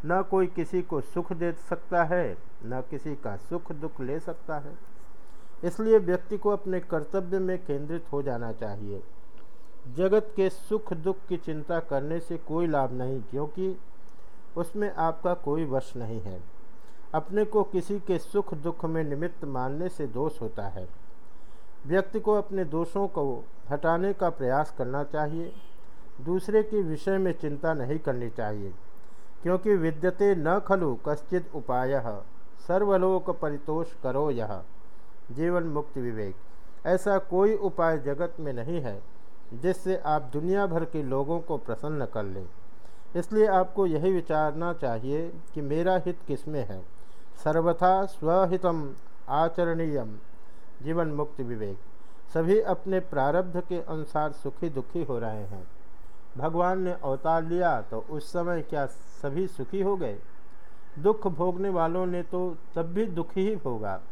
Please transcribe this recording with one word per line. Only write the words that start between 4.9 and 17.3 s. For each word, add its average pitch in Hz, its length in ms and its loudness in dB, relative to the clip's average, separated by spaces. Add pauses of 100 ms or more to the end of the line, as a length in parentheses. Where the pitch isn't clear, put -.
इसलिए 220 340 6
व्यक्ति 180 400 2
को 208 120 2
अपने 190 300 0
कर्तव्य 175 580 0
में 185 280 0
केंद्रित 147 460 -2
हो 143 100 0
जाना 120 300 -2
चाहिए। 101 500 -2 (920)
जगत 190 420 2
के 190 140 2
सुख 214 420 -2
दुख 175 240 0 (120)
की 180 80 0
चिंता 165 440 -2
करने 151 400 0
से 165 160 -2
कोई 170 300 0
लाभ 135 260 2
नहीं, 127 300 0
क्योंकि 180 560 -2 (760)
उसमें 202 380 0
आपका 160 400 2
कोई 156 300 0
वश 131 320 0
नहीं 113 240 -2
है। 92 200 -2 (720)
अपने 185 300 2